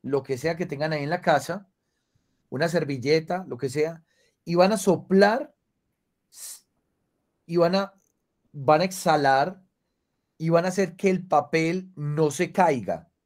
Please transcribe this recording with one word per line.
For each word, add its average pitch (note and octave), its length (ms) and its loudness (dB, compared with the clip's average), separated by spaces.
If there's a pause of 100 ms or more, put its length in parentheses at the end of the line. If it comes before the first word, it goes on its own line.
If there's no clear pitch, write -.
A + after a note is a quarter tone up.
lo C3+ 200 -4
que C3+ 140 -6
sea D#3+ 200 -4
que F3 100 -6
tengan D3+ 260 -6
ahí D3+ 100 -4
en C#3+ 60 -6
la F3+ 140 -4
casa, E3+ 480 -2 (800)
una C#3+ 180 -2
servilleta, D#3 800 -2
lo C3 80 -10
que C3 140 -6
sea, D3+ 340 -4 (400)
y E3+ 100 -4
van F3+ 180 4
a A3+ 40 0
soplar G3+ 800 2 (1900)
y E3+ 100 -6
van F3 180 2
a, G3 200 -4 (580)
van D3+ 300 4
a - 20 2
exhalar D#3 800 0 (760)
y D#3+ 120 -2
van E3+ 140 4
a F#3 40 -2
hacer F#3 280 -2
que G3 140 0
el F#3 160 -2
papel E3 720 -2
no D3 340 0
se E3+ 220 -4
caiga A#2 580 0 (160)